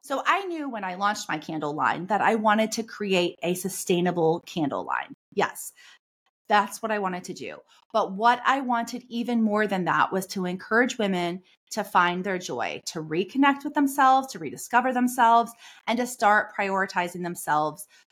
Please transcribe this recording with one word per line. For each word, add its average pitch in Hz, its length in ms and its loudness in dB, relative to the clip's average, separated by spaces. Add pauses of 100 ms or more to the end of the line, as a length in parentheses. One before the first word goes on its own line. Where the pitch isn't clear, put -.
So 269 240 -4
I 370 180 2
knew 320 240 -6
when 220 160 -6
I 185 120 -6
launched 208 320 -2
my 165 100 -2
candle 151 360 -4
line 151 340 0
that 202 120 2
I 208 140 4
wanted 220 380 2
to 226 100 -4
create 190 600 -2
a 175 120 0
sustainable 175 880 0
candle 127 400 -4
line. 62 300 -6 (180)
Yes, - 400 -4 (760)
that's 208 340 2
what 220 100 -2
I 214 60 -2
wanted 180 260 -4
to 175 100 -10
do. 87 240 -12 (340)
But 190 200 0
what 233 320 2
I 269 160 4
wanted 240 480 -4
even 233 340 0
more 208 240 2
than 190 180 0
that 156 280 2
was 185 160 -2
to 190 160 -4
encourage 220 540 0
women 185 440 0 (280)
to 214 120 -6
find 180 400 2
their 185 160 -2
joy, 117 480 -6
to 160 160 -8
reconnect 254 640 0
with 294 100 -8
themselves, 269 540 4
to 208 100 -12
rediscover 240 540 0
themselves, 233 580 4 (380)
and 233 100 0
to 247 80 -2
start 214 500 2
prioritizing 190 680 -2
themselves 151 640 -2 (240)